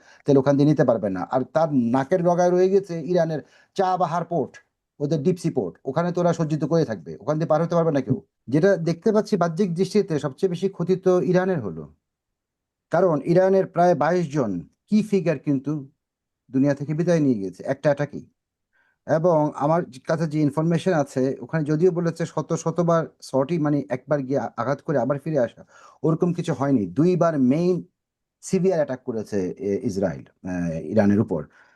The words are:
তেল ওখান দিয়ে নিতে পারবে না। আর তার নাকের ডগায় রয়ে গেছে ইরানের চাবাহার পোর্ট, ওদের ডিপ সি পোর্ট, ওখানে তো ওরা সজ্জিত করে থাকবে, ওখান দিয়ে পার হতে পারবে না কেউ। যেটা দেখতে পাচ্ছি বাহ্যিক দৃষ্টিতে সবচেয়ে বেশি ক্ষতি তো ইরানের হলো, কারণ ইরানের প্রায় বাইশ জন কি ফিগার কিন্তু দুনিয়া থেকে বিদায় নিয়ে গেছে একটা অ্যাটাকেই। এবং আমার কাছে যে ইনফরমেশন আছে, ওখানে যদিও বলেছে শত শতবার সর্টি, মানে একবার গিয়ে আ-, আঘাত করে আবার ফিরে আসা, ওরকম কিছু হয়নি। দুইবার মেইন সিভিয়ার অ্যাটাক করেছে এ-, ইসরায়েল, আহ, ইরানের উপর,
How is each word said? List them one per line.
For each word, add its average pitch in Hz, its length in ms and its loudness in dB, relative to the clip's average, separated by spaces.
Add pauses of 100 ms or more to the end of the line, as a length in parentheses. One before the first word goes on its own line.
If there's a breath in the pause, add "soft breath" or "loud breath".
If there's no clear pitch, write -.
(240 soft breath)
তেল 139 120 4
ওখান 139 200 4
দিয়ে 143 120 4
নিতে 151 160 4
পারবে 110 260 2
না। 92 100 -4
আর 127 240 -2
তার 156 300 0
নাকের 135 480 0
ডগায় 175 280 2
রয়ে 185 200 4
গেছে 190 300 0
ইরানের 160 400 0 (340 soft breath)
চাবাহার 175 500 0
পোর্ট, 165 320 -4 (420)
ওদের 147 240 -2
ডিপ 175 140 2
সি 170 140 -4
পোর্ট, 92 340 -4
ওখানে 170 280 -2
তো 180 80 -2
ওরা 175 120 2
সজ্জিত 160 320 -4
করে 156 200 0
থাকবে, 82 360 -8
ওখান 151 180 -4
দিয়ে 160 80 -2
পার 156 160 2
হতে 170 120 -2
পারবে 165 180 2
না 139 80 0
কেউ। 131 220 -4 (260)
যেটা 165 280 4
দেখতে 165 360 -2
পাচ্ছি 214 240 0
বাহ্যিক 170 380 -2
দৃষ্টিতে 185 440 0
সবচেয়ে 147 320 -4
বেশি 175 180 -4
ক্ষতি 180 280 -2
তো 185 240 2
ইরানের 180 400 0
হলো, 78 340 -10 (960)
কারণ 160 340 2
ইরানের 185 420 4
প্রায় 175 280 4
বাইশ 156 380 0
জন 107 280 -2
কি - 420 -2
ফিগার 165 360 0
কিন্তু 139 500 -4 (640)
দুনিয়া 139 240 2
থেকে 143 200 -6
বিদায় 165 260 2
নিয়ে 131 180 2
গেছে 95 240 -10
একটা - 260 -2
অ্যাটাকেই। - 380 -2 (800)
এবং 156 480 2
আমার 156 280 0 (240)
কাছে 165 200 -2
যে 151 140 -2
ইনফরমেশন 160 520 0
আছে, 135 480 -2
ওখানে 156 240 -6
যদিও 156 260 2
বলেছে 165 360 -2
শত 156 260 -6
শতবার 165 540 0 (160)
সর্টি, 139 360 -2
মানে 147 300 0
একবার 143 320 -2
গিয়ে 131 180 -2
আ-, 113 180 -4
আঘাত 127 240 -4
করে 147 180 -2
আবার 135 200 0
ফিরে 156 200 -4
আসা, - 260 -2 (380 soft breath)
ওরকম 160 300 0
কিছু 165 220 -4
হয়নি। 135 320 0
দুইবার 160 520 0
মেইন 170 460 2 (560)
সিভিয়ার 185 380 0
অ্যাটাক 135 240 -2
করেছে 104 560 -4
এ-, 98 280 -2
ইসরায়েল, 90 640 -4
আহ, 85 320 -4
ইরানের 101 400 4
উপর, 85 260 -2 (300 soft breath)